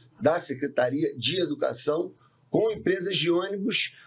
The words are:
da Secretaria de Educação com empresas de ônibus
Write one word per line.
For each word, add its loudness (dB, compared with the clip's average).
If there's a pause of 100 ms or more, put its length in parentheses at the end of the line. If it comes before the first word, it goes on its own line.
(200)
da 4
Secretaria 0
de -2
Educação -2 (360)
com 2
empresas 0
de 0
ônibus 0 (120)